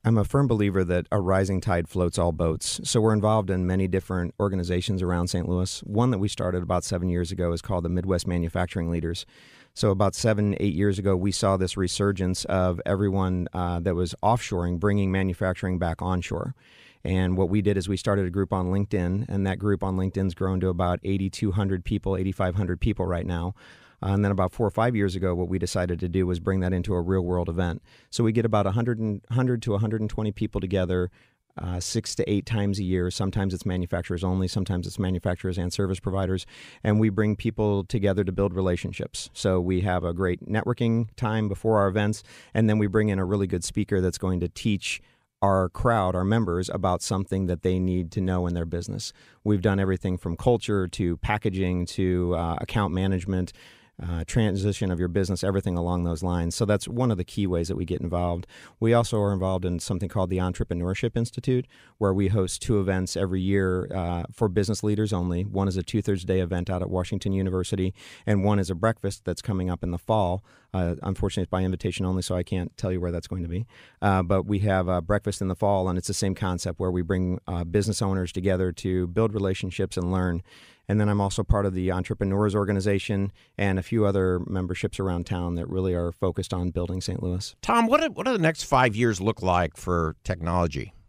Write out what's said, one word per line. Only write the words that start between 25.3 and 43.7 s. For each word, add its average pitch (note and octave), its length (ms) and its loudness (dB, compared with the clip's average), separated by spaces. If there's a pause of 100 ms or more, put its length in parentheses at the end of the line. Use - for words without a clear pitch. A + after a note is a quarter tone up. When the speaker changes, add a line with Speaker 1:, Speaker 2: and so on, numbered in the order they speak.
Speaker 1:
what F2 140 -2
we F#2 120 -2
decided F2 420 -2
to F2+ 80 -2
do F#2 160 2
was F2+ 140 0
bring F#2+ 200 0
that F#2 140 2
into F2+ 200 0
a F2 60 0
real-world F2 480 0
event. E2+ 340 -2 (280)
So - 160 0
we A2 80 4
get A2+ 120 2
about G#2 200 4
a F#2+ 60 2
hundred A#2 280 0
and, G#2+ 220 -2 (100)
hundred B2 300 2
to A2 120 -2
a G2 40 2
hundred A2 240 0
and G#2+ 80 -2
twenty G#2+ 220 -2
people G#2 280 -2
together, F2+ 520 2 (460)
uh, F2+ 220 -4
six - 360 -4
to - 140 0
eight G2+ 160 2
times G2+ 340 0
a G2+ 40 -2
year. F2+ 280 0
Sometimes G2 420 -2
it's - 120 -8
manufacturers F2 580 -2
only, F#2 240 0
sometimes F#2 400 -2
it's - 100 -8
manufacturers F#2 600 -2
and E2+ 140 -2
service F#2+ 280 -2
providers. F#2+ 460 -2 (380)
And G#2+ 160 4
we A2 100 4
bring G#2 260 0
people G#2 480 0
together G2 400 0
to F#2 80 0
build F#2 240 0
relationships. F#2 800 -4
So F#2 260 2
we F2+ 220 2
have F2+ 220 0
a E2+ 100 -2
great F2+ 340 -2
networking A2+ 680 0
time A2 320 -2
before G#2+ 320 2
our G2+ 80 4
events, G#2 360 0 (300)
and A2 160 4
then G#2+ 100 4
we G#2 80 2
bring G#2+ 220 2
in F#2+ 100 0
a F#2 60 0
really G2 220 0
good F2 160 -2
speaker G2 380 0